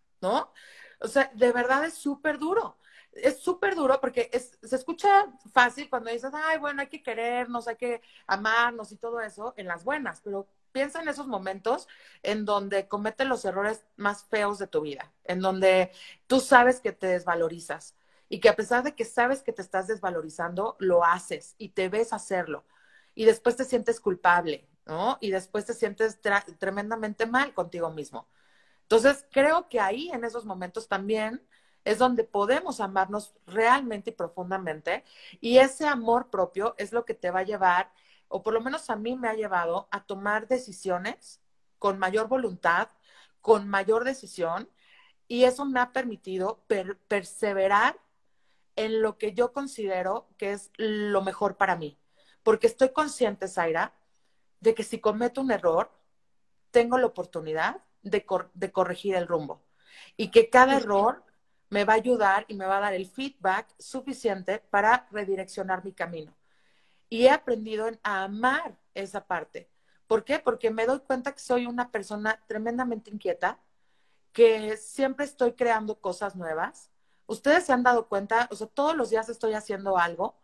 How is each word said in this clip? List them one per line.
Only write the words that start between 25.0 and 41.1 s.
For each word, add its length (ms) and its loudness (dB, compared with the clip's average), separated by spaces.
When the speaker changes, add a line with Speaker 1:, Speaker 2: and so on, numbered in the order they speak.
Speaker 1:
Y 100 -4
después 340 -6
te 80 -8
sientes 480 -2
tra-, 240 0
tremendamente 640 -4
mal 300 0
contigo 360 -4
mismo. 360 -14
Entonces, 480 4
creo 380 4
que 100 -2
ahí, 320 -2
en 120 -6
esos 220 -8
momentos 420 -10
también, 580 -4
es 140 2
donde 240 4
podemos 580 0
amarnos 520 -2
realmente 640 2
y 20 -14
profundamente, 880 -6
y 200 6
ese 280 4
amor 420 0
propio 480 -2
es 140 -8
lo 140 -2
que 80 -6
te 180 -6
va 80 -2
a 40 -2
llevar, 480 0
o 160 -8
por 100 -2
lo 80 0
menos 280 -8
a 60 -2
mí 200 -6
me 140 -4
ha 40 -2
llevado, 580 -2
a 140 -8
tomar 420 -4
decisiones 960 -6